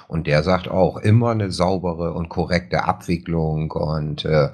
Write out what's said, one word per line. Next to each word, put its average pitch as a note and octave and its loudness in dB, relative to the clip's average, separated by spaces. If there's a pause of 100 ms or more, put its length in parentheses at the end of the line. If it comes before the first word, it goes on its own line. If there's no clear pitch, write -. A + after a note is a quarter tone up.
Und D#2+ -4
der D2 4
sagt F2+ 0
auch, F#2 2
immer A#2+ 4
eine G#2+ -2
saubere E2+ -2
und E2+ -4
korrekte F2 -2
Abwicklung. E2 -2
Und, D2+ -4
äh, D2+ 2